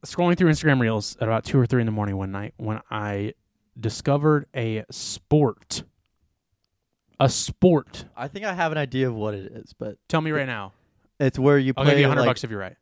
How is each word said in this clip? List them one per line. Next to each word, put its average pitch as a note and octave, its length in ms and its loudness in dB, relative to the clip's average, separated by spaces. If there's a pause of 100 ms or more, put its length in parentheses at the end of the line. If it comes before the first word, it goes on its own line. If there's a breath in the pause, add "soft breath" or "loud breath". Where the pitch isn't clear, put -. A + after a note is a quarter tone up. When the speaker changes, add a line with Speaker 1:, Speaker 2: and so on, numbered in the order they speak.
Speaker 1:
Scrolling F3 320 0
through E3+ 140 4
Instagram D3 280 2
Reels A2 400 -2
at - 80 -2
about A2+ 160 0
two - 160 2
or B2 60 4
three B2 160 2
in A2+ 60 0
the A2 40 -2
morning G#2 240 -2
one F#2+ 160 -6
night G2+ 260 -10
when G#2+ 220 -6 (100)
I G#2 440 -6 (440)
discovered C#3+ 680 0 (100)
a A2+ 360 -4
sport. - 920 -2 (1400)
A C#3 80 6
sport. - 760 2 (100)
Speaker 2:
I B2+ 140 -10
think G3+ 160 -12
I G3 80 -4
have E3+ 180 0
an D3+ 60 -4
idea C3 320 0
of A#2 60 -4
what G#2+ 180 -2
it G2 180 -10
is, A2 220 -18
but G#2+ 240 -10 (100)
Speaker 1:
Tell D#3+ 140 0
me D#3 100 -4
Speaker 2:
th- D3+ 60 -2
Speaker 1:
right C3+ 100 -2
now. G#2 240 -8 (480)
Speaker 2:
it's C3+ 180 0
where C#3+ 200 4
you C3 180 2
Speaker 1:
I'll C3+ 80 -2
give C#3+ 100 6
you C#3+ 40 4
Speaker 2:
play, C#3+ 60 6
Speaker 1:
a C3+ 40 4
hundred C#3 140 2
Speaker 2:
like, C3 80 4
Speaker 1:
bucks B2 160 -2
if A#2 60 -10
you're G#2 80 -8
right. F#2 220 -12